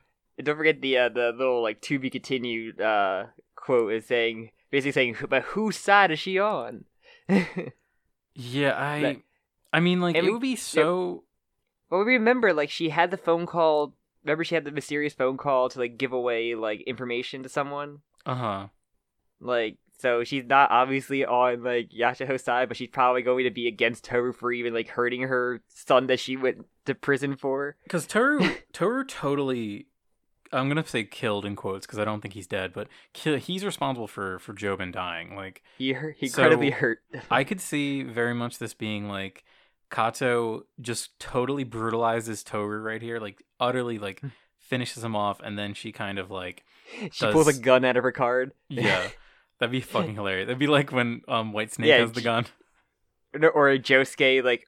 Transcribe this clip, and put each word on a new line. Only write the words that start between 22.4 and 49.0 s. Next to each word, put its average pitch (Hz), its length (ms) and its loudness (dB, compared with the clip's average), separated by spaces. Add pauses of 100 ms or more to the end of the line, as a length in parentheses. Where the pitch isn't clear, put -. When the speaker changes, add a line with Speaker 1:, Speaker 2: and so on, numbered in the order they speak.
Speaker 1:
side, 127 240 0
but 117 100 -10
she's 123 120 -10
probably 127 320 4
going 127 240 2
to 123 60 2
be 117 160 -4
against 117 380 0
Toru 123 280 0
for 120 180 -4
even, 120 220 -4
like, 113 160 -2
hurting 123 340 -2
her 123 440 0
son 131 400 2
that 127 120 2
she 131 180 -6
went 131 280 -2 (200)
to 135 100 -2
prison 139 400 0
for. 139 400 -4 (120)
Speaker 2:
'Cause 165 200 -2
Toru, 269 320 2 (220)
Speaker 1:
<laughs> - 120 -20
Speaker 2:
Toru 233 320 -2
totally, 131 840 -4 (640)
I'm 135 160 0
gonna 151 180 0
say 113 200 -2
killed 101 400 -4
in 101 100 -6
quotes 98 320 -8
'cause 107 120 -10
I 104 60 -2
don't 107 160 -4
think 101 120 -12
he's 101 140 -14
dead, 92 260 -6
but - 140 -10 (260)
ki-, 151 260 -2
he's 185 260 -6
responsible 135 420 -4
for, 95 320 -8
for - 140 -16
Joben 98 380 -4
dying. 87 440 -8
Like, 95 280 -14 (140)
Speaker 1:
He 131 160 0
hur-, 151 180 -6
he - 160 -8
incredibly 143 440 4
Speaker 2:
so - 60 -6
Speaker 1:
hurt. 120 220 0 (140)
<laughs> - 180 -8
Speaker 2:
I 127 120 4
could 107 180 -6
see 143 420 -4
very 120 300 -2
much 120 240 -6
this 113 160 -10
being, 107 340 -6
like, 98 360 -8 (480)
Kato 117 760 0 (160)
just 113 380 -8
totally 135 440 -2
brutalizes 113 800 -2
Toru 104 380 -6
right 110 200 -8
here, 117 180 -8
like, 104 220 -12 (180)
utterly, 123 400 -2
like, 101 220 -8
Speaker 1:
Hmm. 139 60 -10 (320)
Speaker 2:
finishes 123 440 -6
him 113 120 -4
off, 101 260 -2
and 104 160 -8
then 101 160 -6
she 110 180 -12
kind 98 280 -6
of, 92 120 -8
like, 90 320 -10 (480)
Speaker 1:
She - 160 -2
pulls 147 200 6
a 147 60 6
Speaker 2:
does 135 60 -4
Speaker 1:
gun 127 260 6
out 123 120 4
of 120 60 4
her 127 80 2
card. 127 400 0 (100)
<laughs> - 80 -20
Speaker 2:
Yeah. 104 400 0 (500)